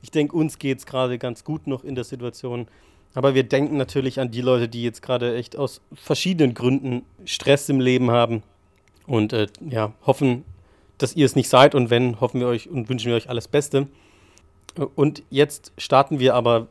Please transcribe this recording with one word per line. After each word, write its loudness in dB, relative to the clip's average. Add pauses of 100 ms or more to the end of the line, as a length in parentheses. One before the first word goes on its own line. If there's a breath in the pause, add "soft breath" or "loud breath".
Ich -20
denke, -2
uns -2
geht's -6
gerade -4
ganz -10
gut -10
noch -6
in -10
der -6
Situation. -10 (480 soft breath)
Aber 2
wir 4
denken 0
natürlich -4
an -4
die -6
Leute, 2
die -10
jetzt -6
gerade -4
echt -10
aus -6 (140)
verschiedenen 0
Gründen -2 (180)
Stress 0
im 2
Leben 2
haben. 2 (640)
Und, 0
äh, 0 (200)
ja, -4 (100)
hoffen, 2 (540 soft breath)
dass -2
ihr 4
es 2
nicht 0
seid. 8
Und 2
wenn, 0
hoffen -2
wir -2
euch -4
und -6
wünschen -4
wir 0
euch -4
alles -8
Beste. -2 (1080 soft breath)
Und 0
jetzt 0
starten 2
wir 4
aber 2